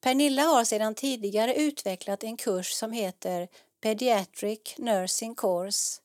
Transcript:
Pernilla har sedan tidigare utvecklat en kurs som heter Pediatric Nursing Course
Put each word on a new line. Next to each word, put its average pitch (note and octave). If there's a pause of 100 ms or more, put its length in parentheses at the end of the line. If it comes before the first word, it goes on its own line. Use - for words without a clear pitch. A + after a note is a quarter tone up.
Pernilla C4+
har D4
sedan A3
tidigare A3+
utvecklat G3+
en A3
kurs F#3
som A3+
heter F3+ (320)
Pediatric A3
Nursing A3+
Course F#3+